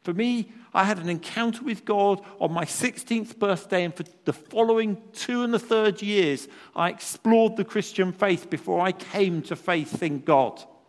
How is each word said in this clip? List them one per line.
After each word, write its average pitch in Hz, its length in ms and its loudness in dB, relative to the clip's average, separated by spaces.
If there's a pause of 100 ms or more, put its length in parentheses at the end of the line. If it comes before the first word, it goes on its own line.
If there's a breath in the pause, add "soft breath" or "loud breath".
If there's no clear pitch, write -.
For 175 100 -4
me, 233 380 0 (220 loud breath)
I 190 100 4
had 196 160 0
an 170 100 -4
encounter 226 540 -4
with 226 220 -6
God 202 360 2 (180 loud breath)
on 160 120 0
my 165 140 -2
sixteenth - 760 -4
birthday, 185 440 0
and 165 120 -4
for 170 80 -8 (220)
the - 80 0
following 226 680 0 (120)
two 247 300 -2
and 233 120 0
a - 40 0
third 220 420 2
years, 190 460 0 (280 loud breath)
I 170 140 0
explored 226 680 2
the 202 80 -2
Christian - 480 -2
faith 185 380 -2
before 175 320 -2
I 185 100 2
came 185 520 -2
to 165 120 -8
faith 165 480 -2
in 147 160 -2
God. 135 440 2 (240)